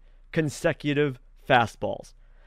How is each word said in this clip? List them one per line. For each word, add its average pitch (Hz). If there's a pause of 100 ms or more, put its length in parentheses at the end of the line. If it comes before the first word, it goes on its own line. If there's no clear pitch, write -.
(320)
consecutive 147 (300)
fastballs. 113 (340)